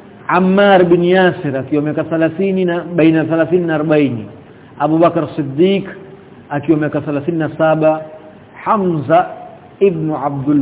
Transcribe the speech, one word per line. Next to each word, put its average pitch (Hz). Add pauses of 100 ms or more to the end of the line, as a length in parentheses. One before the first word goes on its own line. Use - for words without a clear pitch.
(280)
Ammar 190
bin 175
Yasir 175
akiwa 135
miaka 151
thelathini 165
na 175 (140)
baina 160
thelathini 165
na 160
arobaini, 147 (540)
Abu 151
Bakar 165
Siddiq 165 (640)
akiwa 151
miaka 151
thelathini 147
na 156
saba, 156 (600)
Hamza 175 (500)
ibn 165
Abdul 139